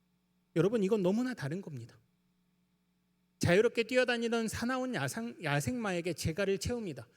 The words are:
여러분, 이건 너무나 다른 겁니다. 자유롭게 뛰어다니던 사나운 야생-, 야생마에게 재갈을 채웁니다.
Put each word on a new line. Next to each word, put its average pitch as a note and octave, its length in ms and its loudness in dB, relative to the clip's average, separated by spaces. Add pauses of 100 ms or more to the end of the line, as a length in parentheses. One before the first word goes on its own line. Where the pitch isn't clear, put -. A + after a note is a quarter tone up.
(560)
여러분, G3+ 260 4
이건 G3 200 2
너무나 A#3 320 2
다른 D3+ 260 -6
겁니다. C3 380 -12 (1400)
자유롭게 A3 400 4
뛰어다니던 A#3 640 2
사나운 B3+ 480 -2
야생-, A#3 480 -4
야생마에게 F3 680 0
재갈을 F#3+ 460 -2
채웁니다. G3 580 -6